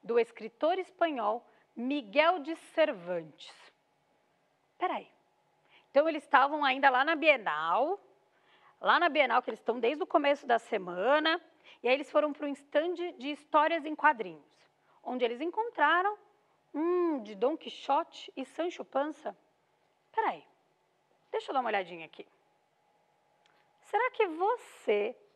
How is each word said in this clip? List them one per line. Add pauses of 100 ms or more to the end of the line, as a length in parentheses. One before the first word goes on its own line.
do
escritor
espanhol (280)
Miguel
de
Cervantes. (1200)
Peraí. (840)
Então,
eles
estavam
ainda
lá
na
Bienal, (840)
lá
na
Bienal
que
eles
estão
desde
o
começo
da
semana, (440)
e
aí
eles
foram
para
um
estande
de
histórias
em
quadrinhos, (320)
onde
eles
encontraram, (560)
hum,
de
Dom
Quixote
e
Sancho
Panza. (720)
Peraí, (840)
deixa
eu
dar
uma
olhadinha
aqui. (1600)
Será
que
você (180)